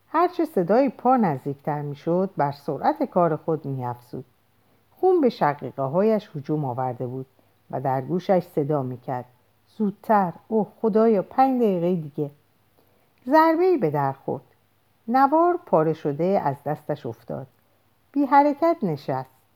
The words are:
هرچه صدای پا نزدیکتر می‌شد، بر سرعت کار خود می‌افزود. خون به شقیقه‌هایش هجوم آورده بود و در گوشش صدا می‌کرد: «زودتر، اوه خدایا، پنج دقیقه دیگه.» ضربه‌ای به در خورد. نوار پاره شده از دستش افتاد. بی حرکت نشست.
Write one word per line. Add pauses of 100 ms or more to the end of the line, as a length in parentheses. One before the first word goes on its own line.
هرچه
صدای
پا
نزدیکتر
می‌شد،
بر
سرعت
کار
خود
می‌افزود. (680)
خون
به
شقیقه‌هایش
هجوم
آورده
بود (440)
و
در
گوشش
صدا
می‌کرد: (540)
«زودتر، (160)
اوه (160)
خدایا،
پنج
دقیقه
دیگه.» (960)
ضربه‌ای
به
در
خورد. (680)
نوار
پاره
شده
از
دستش
افتاد. (680)
بی
حرکت
نشست. (260)